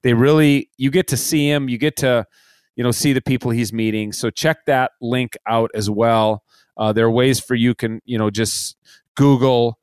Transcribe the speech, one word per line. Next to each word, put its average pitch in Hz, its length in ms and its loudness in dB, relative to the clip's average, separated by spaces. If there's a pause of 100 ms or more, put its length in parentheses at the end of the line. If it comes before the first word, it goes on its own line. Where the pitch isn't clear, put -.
They 123 120 2
really, 143 600 4
you 135 140 -2
get 180 180 0
to 131 80 -2
see 147 320 -2
him, 143 200 0
you 120 100 -4
get 147 200 -2
to, 123 280 0 (500)
you 123 80 -4
know, 123 60 2
see 139 220 0
the 131 100 0
people 127 280 -2
he's 113 220 -2
meeting. 110 400 -4
So 117 180 -4
check - 360 -4
that 131 340 0
link 123 360 -4 (100)
out 113 280 0
as 104 140 -4
well. 110 540 0 (340)
Uh, 110 160 -2
there 113 140 2
are 117 40 4
ways 123 300 2
for - 140 -4
you 117 200 2
can, 113 300 -6
you 120 140 -6
know, 107 120 0
just - 460 -6 (380)
Google 127 680 2